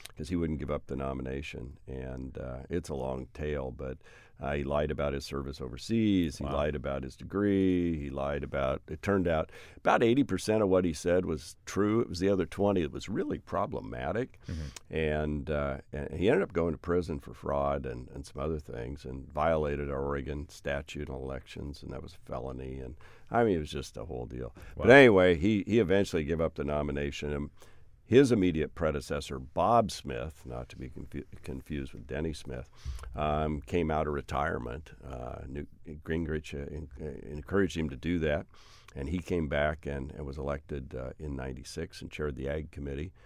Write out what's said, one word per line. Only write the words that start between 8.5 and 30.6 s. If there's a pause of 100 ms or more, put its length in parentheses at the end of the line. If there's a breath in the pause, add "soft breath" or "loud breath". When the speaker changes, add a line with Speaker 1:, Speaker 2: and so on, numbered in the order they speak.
Speaker 1:
it
turned
out, (260 loud breath)
about
eighty
percent
of
what
he
said
was (100)
true.
It
was
the
other
twenty
that
was
really
problematic.
Speaker 2:
Mm-hmm.
Speaker 1:
And,
uh, (160)
and
he
ended
up
going
to
prison
for
fraud
and,
and
some
other
things
and
violated
our
Oregon
statute
on
elections,
and
that
was
a
felony.
And, (340 loud breath)
I
mean,
it
was
just
a
whole
deal. (220 loud breath)
But
Speaker 2:
Wow.
Speaker 1:
anyway,
he,
he
eventually
gave
up
the
nomination.
And (560 soft breath)
his
immediate
predecessor,
Bob
Smith,
not